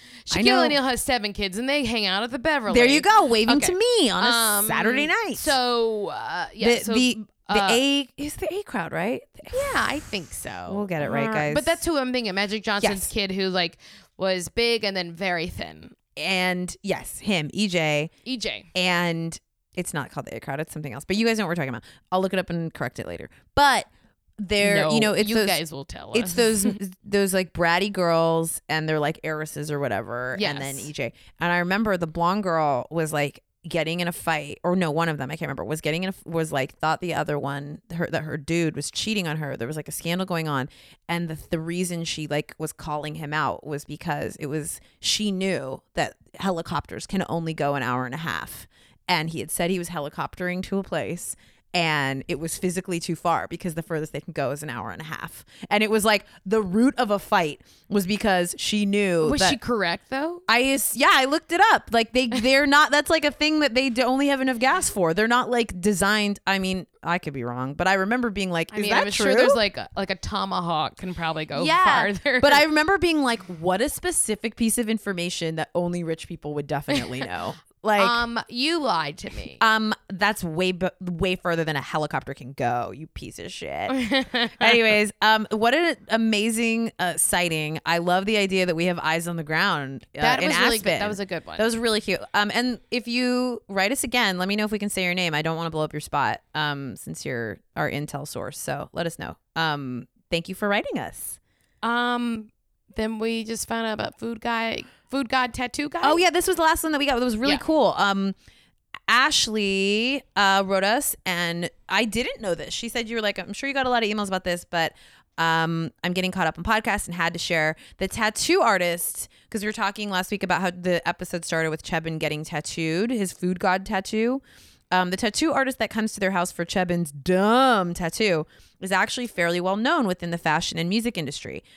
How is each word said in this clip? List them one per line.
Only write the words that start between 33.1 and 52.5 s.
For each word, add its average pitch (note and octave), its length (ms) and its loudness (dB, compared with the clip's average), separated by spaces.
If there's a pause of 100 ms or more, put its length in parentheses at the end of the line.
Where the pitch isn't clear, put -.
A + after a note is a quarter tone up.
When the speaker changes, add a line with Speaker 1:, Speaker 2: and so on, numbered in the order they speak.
Speaker 1:
like, C#3+ 300 -2 (220)
getting E3 360 -2
in F3 80 -2
a - 20 -4
fight, D3+ 520 -4
or F3+ 120 2
no, F3 160 2
one E3 160 0
of D#3 100 -2
them, C3+ 140 -6
I D#3 60 -8
can't F3 100 -8
remember, C#3 160 -6
was D3 160 -6
getting D#3+ 240 -2
in F#3+ 60 -4
a F#3+ 80 -6
f-, - 80 -20
was, E3 260 -2
like, C#3 280 -4
thought D#3 200 0
the E3+ 140 -4
other D3+ 260 -2
one, C#3 400 -8 (160)
her, E3 160 -2
that D3+ 120 -2
her D3+ 120 -8
dude D#3+ 400 -2
was - 160 -8
cheating G#3+ 360 -2
on D#3 100 -4
her. C#3+ 180 -6
There A#2 120 -6
was, D#3 100 -6
like, D3 100 -10
a - 60 -12
scandal F3+ 320 -2
going E3 240 -2
on. C#3 180 -2 (400)
And E3+ 220 -2
the, D#3 80 -8 (120)
the E3+ 120 0
reason F3 420 -4
she, D#3 240 -6
like, D3 300 -4
was D#3 160 -8
calling D3+ 420 -8
him D#3 180 -8
out D3 320 -2
was D3+ 200 -8
because D3+ 520 -6
it D3+ 100 -6
was, D3+ 340 -6 (180)
she - 320 0
knew F#3 500 -2 (120)
that D3 220 -2 (240)
helicopters E3+ 680 -4
can F#3 220 0
only E3 240 -2
go C#3+ 220 0
an C3+ 80 -2
hour B2+ 220 -2
and B2 100 -8
a - 20 -6
half. C#3+ 500 -8 (400)
And D#3+ 220 0
he D#3+ 100 -6
had A2+ 120 -8
said F3 180 0
he F#3 100 0
was F3 100 -8
helicoptering F3 760 -6
to G3 160 -2
a G3 40 -4
place, D#3+ 520 -6 (400)
and D3 520 0
it C#3 120 -4
was D#3+ 160 -6